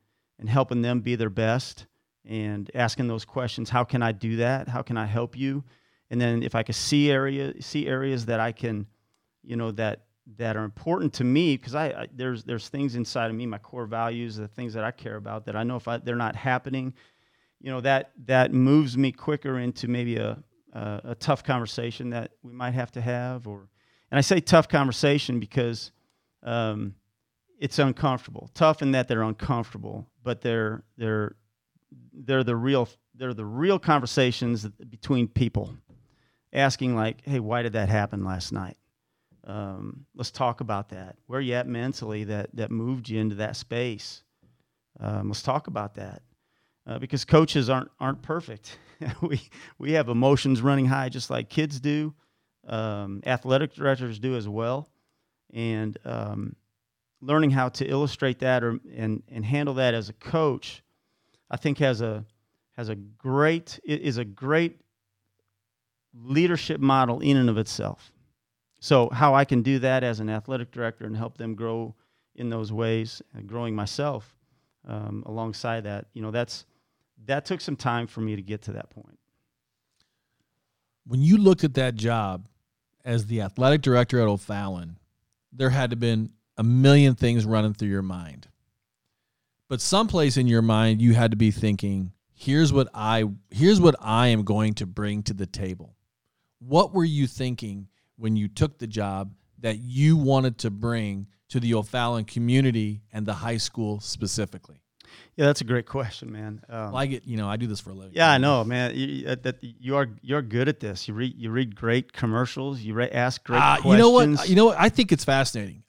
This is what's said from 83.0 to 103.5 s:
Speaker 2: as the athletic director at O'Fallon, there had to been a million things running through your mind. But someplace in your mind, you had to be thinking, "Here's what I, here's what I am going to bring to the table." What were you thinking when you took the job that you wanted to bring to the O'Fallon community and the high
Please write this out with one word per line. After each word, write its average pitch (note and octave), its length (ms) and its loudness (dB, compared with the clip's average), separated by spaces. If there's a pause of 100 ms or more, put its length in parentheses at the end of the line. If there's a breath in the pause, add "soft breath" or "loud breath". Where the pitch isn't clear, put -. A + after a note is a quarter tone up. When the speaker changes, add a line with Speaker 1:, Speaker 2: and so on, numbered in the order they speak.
Speaker 2:
as A#2 220 0
the A2 160 -2
athletic C3 400 4
director B2 380 4
at A2 60 4
O'Fallon, G2 720 -4 (540)
there C3 180 2
had B2+ 200 2
to A#2 60 -2
been A2+ 340 2 (260)
a A2 80 0
million C3+ 500 8
things A#2 300 2
running G#2+ 300 2
through G#2 140 -4
your G2 140 0
mind. F2 460 -10 (1200)
But B2+ 120 -4
someplace F3+ 560 2
in B2+ 120 4
your A#2 140 6
mind, A2 380 4
you A#2 140 8
had A#2 160 6
to G#2+ 60 0
be G#2+ 160 4
thinking, G2 600 0 (220)
"Here's C#3+ 380 2
what C3 200 4
I, A2 320 0 (260)
here's F3+ 300 6
what E3 200 8
I A2+ 260 4
am A2 160 6
going G#2+ 320 2
to G#2 120 -6
bring G#2 360 -4
to G#2 120 -6
the F#2+ 120 -4
table." F#2 500 -10 (640)
What D3 340 2
were F3+ 120 2
you D3 220 2
thinking A2+ 640 -6 (280)
when A2 200 0
you G#2 100 2
took C#3+ 320 -2
the A#2+ 80 -8
job G2+ 460 -4 (280)
that A2 180 -2
you C#3 400 4
wanted C3 400 2
to A2+ 120 -2
bring G#2 560 -4 (220)
to B2+ 100 -4
the A#2 140 2
O'Fallon A2+ 540 0
community A#2+ 720 2 (100)
and G#2+ 140 -6
the G#2 80 -4
high A#2 240 -4